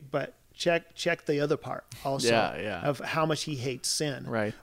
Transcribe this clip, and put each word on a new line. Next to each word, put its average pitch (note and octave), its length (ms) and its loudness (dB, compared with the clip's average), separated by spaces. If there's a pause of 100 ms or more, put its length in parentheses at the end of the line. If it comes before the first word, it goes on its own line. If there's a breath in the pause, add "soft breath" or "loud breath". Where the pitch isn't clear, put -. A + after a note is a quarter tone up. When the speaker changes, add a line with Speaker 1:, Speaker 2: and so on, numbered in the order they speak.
(120)
Speaker 1:
but C#3 220 -2 (200)
check, E3+ 400 0
check - 320 -2
the D3 140 2
other D3 160 2
part - 280 -8 (200)
also C3+ 240 2
Speaker 2:
Yeah, A2 320 4
yeah. F#2+ 220 -4
Speaker 1:
of C#3+ 180 0
how D#3 260 0
much D3+ 180 0
he D3+ 120 -4
hates B2 320 -4
sin. C3+ 400 -2
Speaker 2:
Right. G#2+ 340 0